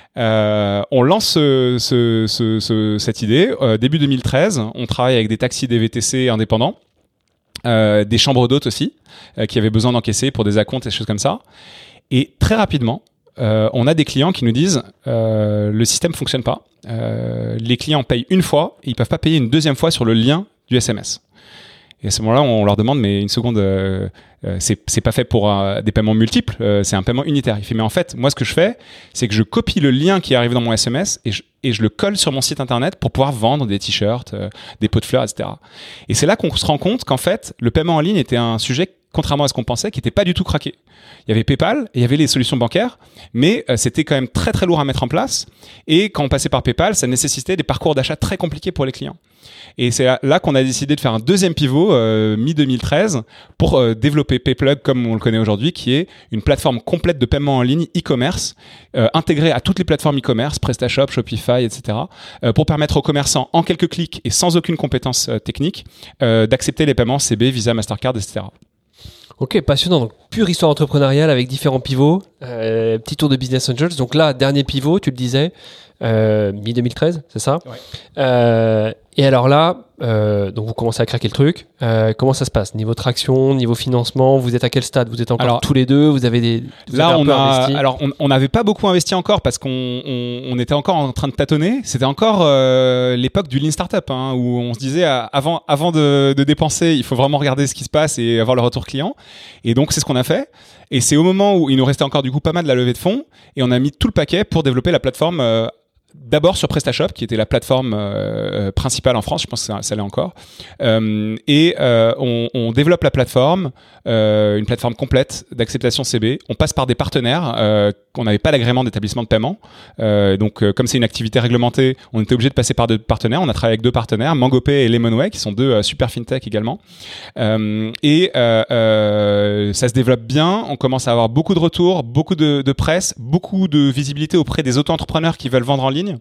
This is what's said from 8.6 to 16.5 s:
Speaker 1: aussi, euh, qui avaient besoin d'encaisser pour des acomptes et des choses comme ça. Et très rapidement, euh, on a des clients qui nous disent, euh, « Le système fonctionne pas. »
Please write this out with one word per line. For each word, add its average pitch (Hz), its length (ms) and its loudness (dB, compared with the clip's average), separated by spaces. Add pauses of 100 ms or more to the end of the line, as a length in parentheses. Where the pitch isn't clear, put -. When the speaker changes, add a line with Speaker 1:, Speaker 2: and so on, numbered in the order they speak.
Speaker 1:
aussi, 143 260 -2 (440)
euh, 110 80 -2
qui - 120 -4
avaient 110 120 2
besoin 113 240 2
d'encaisser 120 380 0
pour 113 120 -2
des 104 140 2
acomptes 113 280 -2
et 117 40 -6
des 95 60 -4
choses 107 120 -6
comme 107 100 -2
ça. 160 220 -2 (720)
Et 135 260 0
très - 160 2
rapidement, 156 480 0 (360)
euh, 110 320 2
on 123 160 2
a 160 60 4
des 151 100 2
clients 147 300 0
qui - 100 -4
nous 117 80 2
disent, 151 320 0 (240)
euh, « 107 640 0
Le 110 120 2
système - 280 0
fonctionne - 300 -4
pas. » - 220 -4 (240)